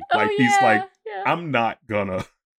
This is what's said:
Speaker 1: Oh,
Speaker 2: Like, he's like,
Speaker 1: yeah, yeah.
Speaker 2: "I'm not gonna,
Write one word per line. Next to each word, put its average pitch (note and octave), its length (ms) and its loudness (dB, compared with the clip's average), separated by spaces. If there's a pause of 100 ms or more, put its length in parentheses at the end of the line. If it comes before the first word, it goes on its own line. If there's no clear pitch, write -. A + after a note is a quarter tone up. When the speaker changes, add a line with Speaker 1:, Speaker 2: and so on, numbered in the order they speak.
(140)
Speaker 1:
Oh, F4+ 60 4
Speaker 2:
Like, - 180 0
he's - 240 4
like, F#4+ 200 4 (260)
Speaker 1:
yeah, G4+ 160 -8
yeah. - 20 -
Speaker 2:
"I'm E3 240 -2
not A#2 380 0
gonna, G2 360 -4 (360)